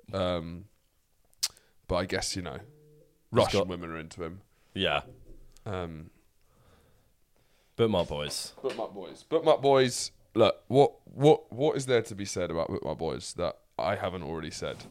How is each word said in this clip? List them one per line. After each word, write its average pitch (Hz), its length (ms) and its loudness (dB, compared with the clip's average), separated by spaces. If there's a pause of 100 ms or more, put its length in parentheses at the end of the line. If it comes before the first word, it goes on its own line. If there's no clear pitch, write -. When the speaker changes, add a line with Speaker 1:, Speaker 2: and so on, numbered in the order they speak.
(120)
Speaker 1:
Um, 90 540 -4 (1200)
but 90 100 -2
I 92 100 0
guess, - 300 -4
you 95 60 -6
know, 78 120 -10
Speaker 2:
He's - 80 -12 (720)
Speaker 1:
Russian 104 280 4
Speaker 2:
got 95 80 0
Speaker 1:
women 87 220 -8
are 82 80 -8
into 80 260 -12
him. 90 160 -10 (320)
Speaker 2:
Yeah. 80 300 0 (640)
Speaker 1:
Um, 85 440 -10 (1700)
Speaker 2:
Bookmark 104 320 2
boys. 73 440 -6 (100)
Speaker 1:
Bookmark 113 320 -6
boys. 87 300 -14
Bookmark 156 360 4
boys. 131 520 4 (220)
Look, - 340 6
what, 131 240 6 (120)
what, 147 480 4
what 139 240 0
is 135 100 -6
there 120 160 4
to - 120 -10
be 101 100 -8
said 90 260 -4
about 82 180 -2
Bookmark - 300 -4
boys 73 360 -4
that 87 220 -4 (220)
I 95 180 0
haven't 92 260 -6
already 78 280 -8
said - 260 -8 (140)